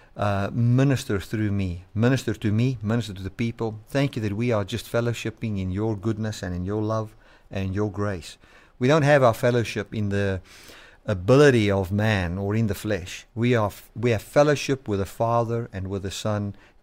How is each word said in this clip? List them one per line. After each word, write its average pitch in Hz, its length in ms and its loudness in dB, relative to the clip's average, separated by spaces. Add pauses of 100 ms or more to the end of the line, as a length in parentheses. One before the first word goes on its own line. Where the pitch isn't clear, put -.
(140)
uh, 101 380 -2
minister 120 680 2
through 107 320 -4
me, 92 320 -4 (100)
minister 120 400 2
to 104 180 -2
me, 123 300 0
minister 104 320 -4
to 92 80 -12
the 95 80 -8
people. 113 480 -6 (100)
Thank 139 280 -2
you 117 60 -4
that 101 140 -2
we 120 140 0
are 104 140 2
just 107 260 -8
fellowshipping 113 680 -4
in 92 120 -4
your 107 260 -2
goodness 107 460 -4
and 90 120 -6
in 90 120 -4
your 107 160 -2
love 110 320 -4 (360)
and 95 240 -4
your 107 160 -2
grace. 98 460 -6 (420)
We 123 100 2
don't 151 160 4
have 143 180 6
our 120 100 6
fellowship 120 600 0
in 107 140 -2
the 98 320 0 (680)
ability 110 640 6
of 95 220 0
man 101 440 0
or 101 200 -2
in 113 100 2
the 98 80 -2
flesh. 92 500 -6 (100)
We 120 200 2
are, 107 160 2 (240)
we 117 160 0
have 104 120 0
fellowship 147 640 2
with 101 120 0
the 95 80 -2
Father 117 680 -2
and 95 140 -8
with 95 160 -6
the 98 80 -6
Son 104 460 -4 (260)